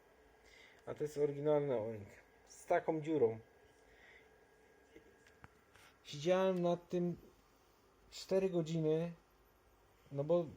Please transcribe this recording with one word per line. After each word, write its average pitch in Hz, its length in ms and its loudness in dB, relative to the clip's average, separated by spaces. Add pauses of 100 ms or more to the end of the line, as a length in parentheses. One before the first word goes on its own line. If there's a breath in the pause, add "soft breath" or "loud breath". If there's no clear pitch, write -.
(880 loud breath)
a 120 80 -8
to 151 100 -4
jest 147 140 -6
oryginalny 143 600 2
o-ring. 107 300 -6 (400)
Z - 180 -20
taką 165 340 2
dziurą. 135 380 2 (2750 loud breath)
Siedziałem 180 580 2
nad 175 260 0
tym 175 280 -2 (920)
cztery 190 400 -2
godziny, 165 640 0 (1000)
no 139 120 -4
bo 170 220 2 (100)